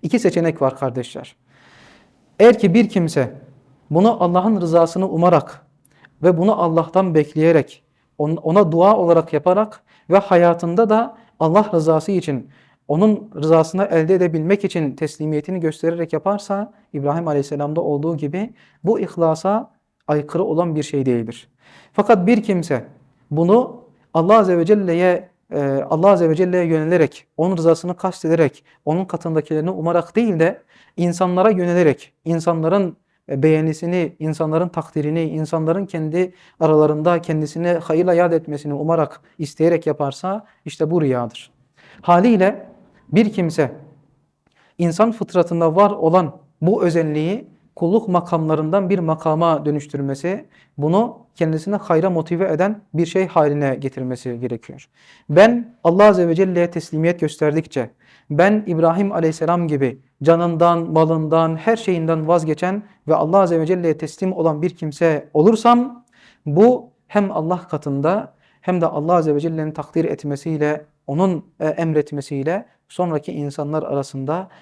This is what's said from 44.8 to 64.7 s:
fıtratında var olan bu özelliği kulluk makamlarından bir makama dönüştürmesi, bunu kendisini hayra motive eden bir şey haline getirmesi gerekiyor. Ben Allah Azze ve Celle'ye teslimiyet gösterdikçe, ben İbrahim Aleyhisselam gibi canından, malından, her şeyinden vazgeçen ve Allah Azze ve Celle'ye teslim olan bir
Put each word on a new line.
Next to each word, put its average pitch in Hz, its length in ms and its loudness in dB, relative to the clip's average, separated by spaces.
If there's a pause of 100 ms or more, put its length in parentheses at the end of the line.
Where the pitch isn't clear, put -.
fıtratında 170 640 0
var 202 140 4
olan 165 460 0 (240)
bu 180 240 2
özelliği 160 640 -2 (280)
kulluk 196 320 0
makamlarından 170 800 -2
bir 175 80 0
makama 160 640 -2
dönüştürmesi, 147 800 -6 (320)
bunu 190 400 -2 (160)
kendisini 160 420 -4
hayra 185 340 0
motive 170 420 -2
eden 196 280 -2 (140)
bir 165 120 0
şey 190 200 -2
haline 147 480 0
getirmesi 127 640 -8
gerekiyor. - 460 -10 (440)
Ben 226 440 4 (100)
Allah 180 200 4
Azze 185 240 6
ve 165 60 0
Celle'ye 175 360 0
teslimiyet 165 500 -2
gösterdikçe, 151 680 -2 (400)
ben 202 360 2
İbrahim 170 460 0
Aleyhisselam 165 560 -2
gibi 135 320 -2 (220)
canından, 170 680 2
malından, 160 640 2
her 220 200 0
şeyinden 165 520 -2
vazgeçen 175 540 -2 (260)
ve 160 60 2
Allah 165 240 2
Azze 170 220 2
ve 156 60 -2
Celle'ye 170 320 -2
teslim 185 340 -6
olan 156 300 -2
bir 175 80 -2